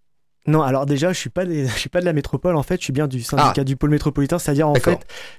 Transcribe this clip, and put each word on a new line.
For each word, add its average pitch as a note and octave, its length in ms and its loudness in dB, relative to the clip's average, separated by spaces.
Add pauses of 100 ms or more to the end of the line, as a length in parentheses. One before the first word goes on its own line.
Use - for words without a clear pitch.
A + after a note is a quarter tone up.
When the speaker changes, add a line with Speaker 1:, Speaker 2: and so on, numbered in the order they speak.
(460)
Speaker 1:
Non, D3+ 160 4
alors C3+ 240 0
déjà, C#3+ 260 0
je E3+ 60 -4
suis - 100 -8
pas F3+ 160 -4
des, D#3 220 -2
<laughs> - 20 0
je G#2+ 80 -4
suis - 140 -6
pas F3+ 100 0
de F3+ 60 -2
la E3 80 0
métropole, D#3 420 0
en C#3+ 60 0
fait, F3+ 180 -2
je - 40 -8
suis C3+ 100 -4
bien D3 120 0
du B2+ 160 -4
syndicat C3+ 320 2
Speaker 2:
Ah. C#3 100 0
Speaker 1:
du C3+ 120 -2
pôle D3 140 0
métropolitain, D3 480 0
c'est-à-dire, D3+ 280 0
en D3 60 2
Speaker 2:
D'accord. E3+ 220 2
Speaker 1:
fait, - 120 -8 (320)